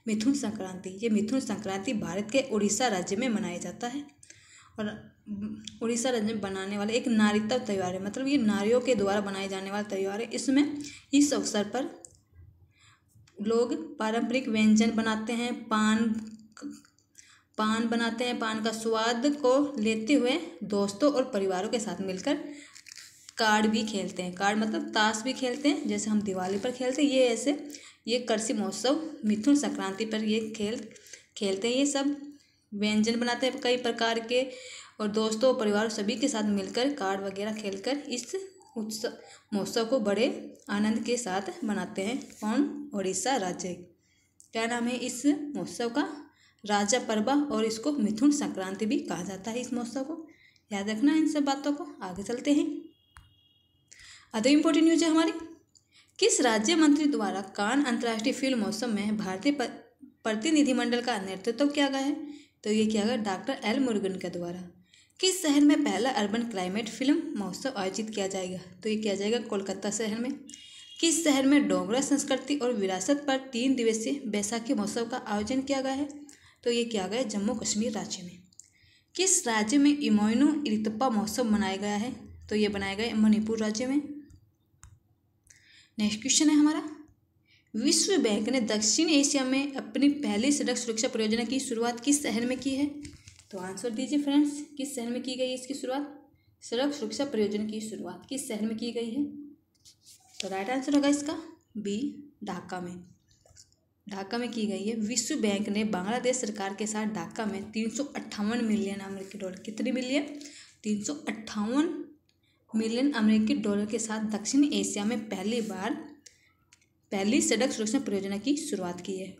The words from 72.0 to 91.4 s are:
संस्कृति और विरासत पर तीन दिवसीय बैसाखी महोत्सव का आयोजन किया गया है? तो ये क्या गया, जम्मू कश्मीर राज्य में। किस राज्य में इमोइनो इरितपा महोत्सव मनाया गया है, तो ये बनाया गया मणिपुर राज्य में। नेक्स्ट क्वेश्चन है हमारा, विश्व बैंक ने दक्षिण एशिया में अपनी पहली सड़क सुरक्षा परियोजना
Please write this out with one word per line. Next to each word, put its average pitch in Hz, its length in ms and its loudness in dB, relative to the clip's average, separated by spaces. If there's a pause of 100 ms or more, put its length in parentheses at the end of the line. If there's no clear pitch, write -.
संस्कृति 277 560 0
और 247 160 0
विरासत 202 540 0
पर 269 100 4
तीन 262 380 0
दिवसीय 226 520 0
बैसाखी 226 480 -2
महोत्सव 226 340 -2
का 247 180 -6
आयोजन 214 360 0
किया 269 180 0
गया 262 120 0
है? 285 340 -6 (380)
तो 240 60 2
ये 233 140 2
क्या 214 220 -2
गया, 226 160 -2
जम्मू 214 320 -2
कश्मीर 220 380 -2
राज्य 185 300 -6
में। 180 160 -14 (760)
किस 370 320 2
राज्य 220 320 4
में 294 200 6
इमोइनो 226 680 4
इरितपा 220 440 0
महोत्सव 220 340 0
मनाया 196 320 2
गया 208 200 -2
है, 240 160 -4 (360)
तो 214 80 -2
ये 208 120 4
बनाया 196 260 -4
गया 226 200 -2
मणिपुर 214 440 4
राज्य 220 280 -2
में। 285 280 -2 (1800)
नेक्स्ट 214 220 0
क्वेश्चन 294 300 2
है 302 60 6
हमारा, 302 400 2 (800)
विश्व 320 420 2
बैंक 214 300 2
ने 254 120 0
दक्षिण 214 480 0
एशिया 277 360 4
में 269 280 0
अपनी 262 360 2
पहली 233 440 2
सड़क 247 240 0
सुरक्षा 233 320 -2
परियोजना 220 360 0